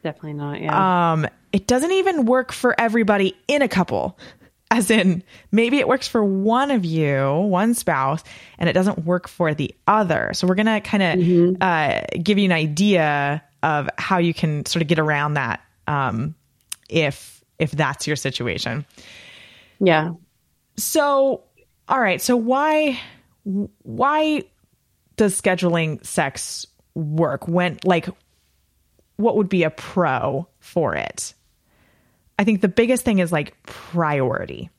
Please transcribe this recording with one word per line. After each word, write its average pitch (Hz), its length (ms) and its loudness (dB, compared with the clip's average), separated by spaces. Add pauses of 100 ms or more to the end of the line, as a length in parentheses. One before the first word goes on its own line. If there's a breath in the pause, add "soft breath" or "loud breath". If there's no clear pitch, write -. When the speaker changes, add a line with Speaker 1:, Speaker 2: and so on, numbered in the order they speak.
Speaker 1:
Definitely 151 300 -10
not, 147 280 -8
yeah. 180 520 2
Speaker 2:
Um, 156 160 -2 (240)
it 196 160 -2
doesn't 277 240 2
even 359 340 0
work 254 240 0
for - 260 0
everybody 208 600 2 (100)
in 285 160 2
a 240 60 2
couple. 147 500 -2 (540 loud breath)
As 220 180 2
in, 185 320 2 (300 soft breath)
maybe 233 260 2
it - 80 0
works 262 220 0
for 220 160 0
one 220 480 0
of 214 120 0
you, 143 460 0
one 196 440 0
spouse, 143 500 -2 (340 loud breath)
and 170 100 0
it - 40 0
doesn't 185 320 0
work 175 240 -2
for 160 260 -2
the 147 180 -4 (140)
other. 185 460 2
So - 160 0
we're 185 80 2
gonna 214 240 2
kinda, 190 340 0
Speaker 1:
Mm-hmm. 180 460 4
Speaker 2:
uh, 160 600 0
give 190 180 2
you 202 80 4
an 185 60 4
idea 156 920 2 (180)
of 147 340 0
how - 220 -2
you 170 160 2
can 151 320 -2
sort 170 160 -2
of 147 60 -2
get 165 100 2
around 147 360 0
that, 127 260 -2 (260)
um, 139 480 -2 (540)
if, - 560 -4 (140)
if 156 140 -2
that's 143 340 -2
your 147 100 -2
situation. 120 680 -6 (920 loud breath)
Speaker 1:
Yeah. 170 340 4 (680)
Speaker 2:
So, 277 640 0 (440)
all 262 140 0
right. 190 220 0
So 247 120 2
why, 277 640 0 (840 loud breath)
why 294 640 -2 (720)
does 202 220 2
scheduling 170 680 0
sex - 600 -4 (280)
work? 151 520 -2
When, 170 380 0
like, 175 240 2 (1080)
what 220 200 2
would 202 140 2
be 175 140 2
a 156 60 0
pro 139 800 -2 (120)
for 135 340 -2
it? - 400 -8 (1040)
I 202 60 2
think 202 160 2
the 202 80 2
biggest 233 360 2
thing 214 140 2
is, 175 120 0
like, 151 340 -4
priority. - 1160 -4